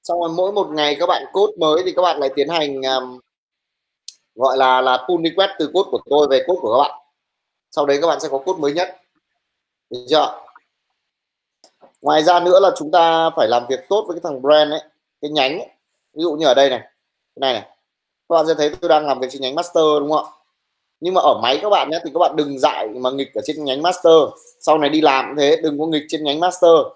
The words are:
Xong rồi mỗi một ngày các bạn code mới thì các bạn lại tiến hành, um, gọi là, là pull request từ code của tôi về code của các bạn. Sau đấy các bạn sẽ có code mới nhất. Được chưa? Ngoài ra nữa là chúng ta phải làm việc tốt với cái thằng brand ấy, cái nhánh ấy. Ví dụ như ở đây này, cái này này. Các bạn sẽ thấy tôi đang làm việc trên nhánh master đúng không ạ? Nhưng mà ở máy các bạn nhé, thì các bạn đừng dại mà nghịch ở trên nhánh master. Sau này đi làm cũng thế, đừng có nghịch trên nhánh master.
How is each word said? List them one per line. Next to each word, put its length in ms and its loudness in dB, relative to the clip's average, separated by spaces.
Xong 160 -4
rồi 100 -4
mỗi 220 -2
một 180 -2
ngày 300 0
các 60 0
bạn 280 -2
code 240 0
mới 280 2
thì 100 -4
các 60 2
bạn 180 2
lại 160 -2
tiến 140 -2
hành, 320 -4
um, 380 -4
gọi 220 0
là, 240 4
là 280 0
pull 140 0
request 360 0
từ 140 -2
code 180 0
của 80 -4
tôi 200 2
về 180 2
code 140 -2
của 160 0
các 120 2
bạn. 120 -16
Sau 140 -2
đấy 160 2
các 60 0
bạn 120 0
sẽ 100 -8
có 80 -4
code 220 -6
mới 140 -2
nhất. 280 -6
Được 200 -14
chưa? 340 0
Ngoài 220 2
ra 160 6
nữa 200 4
là 160 4
chúng 160 -8
ta 380 4
phải 180 0
làm 220 0
việc 100 -2
tốt 180 0
với 80 -8
cái 80 -12
thằng 180 -10
brand 300 4
ấy, 100 -6
cái 100 -8
nhánh 280 -2
ấy. 100 -14
Ví 100 -6
dụ 100 0
như 120 -4
ở 80 4
đây 160 4
này, 100 -4
cái 600 -20
này 140 -2
này. 80 -6
Các 60 0
bạn 120 2
sẽ 100 0
thấy 240 -2
tôi 80 -4
đang 180 2
làm 120 -4
việc 120 -6
trên 100 -14
nhánh 140 -6
master 280 0
đúng 120 -4
không 140 -2
ạ? 60 -20
Nhưng 140 -4
mà 80 2
ở 220 2
máy 180 0
các 80 -4
bạn 220 2
nhé, 120 -4
thì 100 -10
các 60 -4
bạn 160 0
đừng 240 -4
dại 280 -2
mà 240 -6
nghịch 220 -8
ở 120 -6
trên 200 -8
nhánh 160 -4
master. 320 4
Sau 180 2
này 120 0
đi 120 2
làm 260 2
cũng 100 -10
thế, 260 4
đừng 160 -4
có 60 -4
nghịch 220 -4
trên 160 -8
nhánh 160 -4
master. 320 4